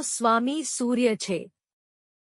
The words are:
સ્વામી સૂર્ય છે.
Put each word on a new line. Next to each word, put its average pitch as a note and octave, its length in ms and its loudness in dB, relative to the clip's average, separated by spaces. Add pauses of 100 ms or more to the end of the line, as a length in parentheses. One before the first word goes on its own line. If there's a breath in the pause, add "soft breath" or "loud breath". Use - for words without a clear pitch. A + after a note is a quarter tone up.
સ્વામી A#3+ 600 0
સૂર્ય A#3+ 540 0
છે. F#3 220 -4 (920)